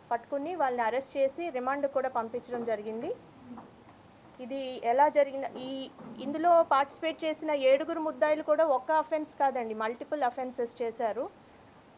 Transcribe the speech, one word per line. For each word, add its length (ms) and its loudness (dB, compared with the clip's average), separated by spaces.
పట్టుకుని 440 -4
వాళ్ళని 280 0
అరెస్ట్ 340 -2
చేసి 320 0
రిమాండ్ 380 -2
కూడా 220 0
పంపించడం 560 -4
జరిగింది. 500 -4
ఇది 440 -8
ఎలా 240 6
జరిగింది? 400 2
ఈ, 320 -8
ఇందులో 440 4
పార్టిసిపేట్ 600 0
చేసిన 280 -2
ఏడుగురు 480 4
ముద్దాయిలు 440 0
కూడా 220 4
ఒక్క 260 0
అఫెన్స్ 480 0
కాదండి, 340 0
మల్టిపుల్ 500 -4
అఫెన్సెస్ 580 -4
చేశారు. 480 -4